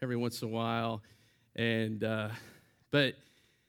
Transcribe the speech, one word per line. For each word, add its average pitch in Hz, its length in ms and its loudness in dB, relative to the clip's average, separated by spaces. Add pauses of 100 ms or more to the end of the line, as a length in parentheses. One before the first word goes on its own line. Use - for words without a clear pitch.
every 123 140 -2
once 120 260 -2
in 117 80 -4
a - 20 -4
while. 113 500 0 (540)
And, 113 480 0
uh, 110 260 0 (600)
but, 139 240 4 (540)